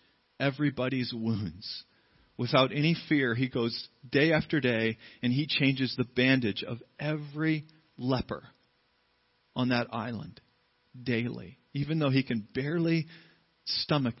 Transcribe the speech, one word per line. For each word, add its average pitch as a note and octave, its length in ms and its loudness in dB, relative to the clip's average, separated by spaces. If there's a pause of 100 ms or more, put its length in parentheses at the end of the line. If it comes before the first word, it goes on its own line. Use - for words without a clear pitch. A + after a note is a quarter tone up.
(380)
everybody's C3 760 -2
wounds. G#2 680 -4 (520)
Without B2+ 360 4
any D3+ 220 2 (140)
fear, C3+ 260 4
he B2+ 140 0
goes A#2 400 -2 (200)
day D3+ 240 4
after D3+ 280 0
day A2+ 380 2 (240)
and B2 100 2
he C#3+ 160 0
changes C3+ 480 2
the B2 80 2
bandage B2 580 2
of A2+ 200 -8 (180)
every D3+ 640 -2 (320)
leper B2 460 -2 (1120)
on B2+ 140 0
that A#2+ 200 2
island A2+ 480 -8 (640)
daily, A#2+ 540 -4 (160)
even C#3+ 260 -2
though C#3+ 120 2
he C3 120 4
can A2 320 -2
barely E3 520 0 (580)
stomach C3+ 560 0